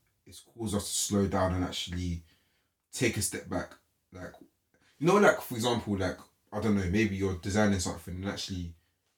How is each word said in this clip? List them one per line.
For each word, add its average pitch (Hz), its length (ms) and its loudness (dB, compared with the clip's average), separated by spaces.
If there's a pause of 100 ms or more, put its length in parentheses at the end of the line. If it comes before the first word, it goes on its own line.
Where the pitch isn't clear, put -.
(260)
it's - 140 -20
caused 110 340 -6
us 101 140 0
to - 100 -4
slow 101 300 2
down 92 260 0
and 90 100 0
actually 87 600 -6 (680)
take 113 240 0
a 104 60 -4
step - 260 -6
back. - 260 -6 (380)
Like, 90 200 -14 (680)
you 143 80 2
know, 196 120 8
like, 202 220 6
for - 140 -8
example, 110 420 0
like, 92 220 -2 (340)
I 104 80 -6
don't 104 160 2
know, 95 140 0
maybe 101 260 2
you're 95 220 0
designing 101 420 2
something 87 360 -8
and 95 120 -6
actually, 92 460 -8 (440)